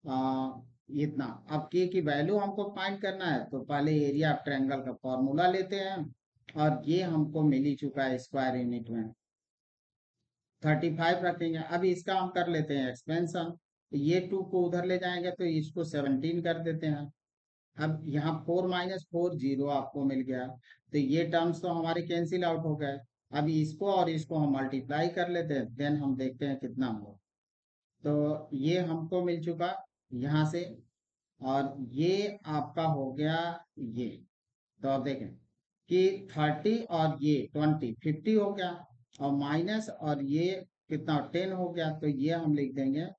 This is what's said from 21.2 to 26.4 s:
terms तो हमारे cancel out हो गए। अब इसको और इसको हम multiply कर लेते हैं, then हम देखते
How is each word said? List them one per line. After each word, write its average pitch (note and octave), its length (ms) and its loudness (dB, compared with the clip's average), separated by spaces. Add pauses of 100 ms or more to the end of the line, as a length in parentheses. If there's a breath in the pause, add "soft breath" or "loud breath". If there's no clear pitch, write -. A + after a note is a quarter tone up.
terms E3 360 2
तो F3+ 60 -2
हमारे E3 340 0
cancel E3+ 420 0
out E3 200 0
हो D#3 120 2
गए। C#3+ 220 -4 (340)
अब D3+ 160 2
इसको D#3 440 2
और F3 180 4
इसको D#3+ 280 -2
हम C#3+ 180 4
multiply C3+ 520 0
कर E3+ 200 0
लेते E3 260 0
हैं, B2 120 0 (100)
then D3 260 0
हम C3+ 140 2
देखते C3 300 -2